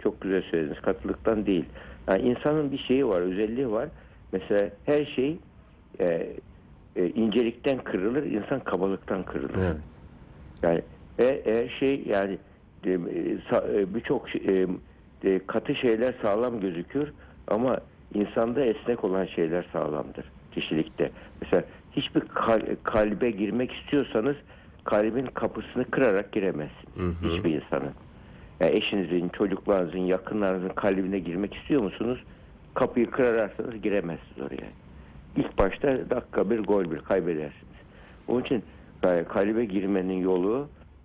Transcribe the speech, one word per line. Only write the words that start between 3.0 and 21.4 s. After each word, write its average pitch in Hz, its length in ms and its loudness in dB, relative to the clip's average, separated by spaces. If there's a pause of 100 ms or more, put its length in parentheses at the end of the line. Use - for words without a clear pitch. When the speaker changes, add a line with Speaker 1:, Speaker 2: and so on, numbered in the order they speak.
Speaker 1:
var, 90 140 2
özelliği 107 500 0
var. 123 180 -2 (420)
Mesela 202 380 2 (160)
her 147 200 2
şey, 143 340 -2 (600)
e, 85 280 2 (680)
e, 92 140 2
incelikten 113 680 2
kırılır, 120 460 -2
insan 113 360 -2
kabalıktan 95 640 -2
kırılır. 82 420 -2
Speaker 2:
Evet. 80 120 0 (880)
Speaker 1:
Yani 85 180 4 (380)
e-, 123 260 4
her 117 240 2 (100)
şey 135 280 2
yani, 98 300 0 (480)
e, 92 40 0 (600)
sa-, 113 300 2
e, 95 160 0
birçok 117 340 -2
şey, - 180 -4
e, 92 200 4 (560)
e, 95 240 4
katı 117 280 -2
şeyler 120 460 2
sağlam 113 380 0
gözükür 98 540 -4 (340)
ama 117 300 2 (360)
insanda 117 520 0
esnek - 380 0
olan 95 220 0
şeyler 85 480 -2
sağlamdır 76 520 -4 (300)
kişilikte. - 560 -2 (300)